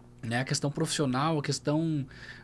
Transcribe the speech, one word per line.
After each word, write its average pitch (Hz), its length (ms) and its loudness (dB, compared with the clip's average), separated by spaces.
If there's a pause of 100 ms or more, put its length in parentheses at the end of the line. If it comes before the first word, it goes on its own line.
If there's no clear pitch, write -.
(220)
né, 120 180 0
a 131 40 0
questão 143 260 0
profissional, 151 680 2
a 143 40 -2
questão, 147 640 2 (380)